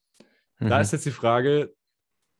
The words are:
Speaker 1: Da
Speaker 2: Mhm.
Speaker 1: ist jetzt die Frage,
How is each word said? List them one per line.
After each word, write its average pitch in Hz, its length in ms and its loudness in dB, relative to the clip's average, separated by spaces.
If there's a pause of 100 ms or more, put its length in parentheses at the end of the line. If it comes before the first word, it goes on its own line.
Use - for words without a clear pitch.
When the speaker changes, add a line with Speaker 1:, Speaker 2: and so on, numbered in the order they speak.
(600)
Speaker 1:
Da 113 180 0
Speaker 2:
Mhm. 143 40 4
Speaker 1:
ist 101 120 -2
jetzt 151 120 -6
die 143 60 -4
Frage, 127 640 0 (640)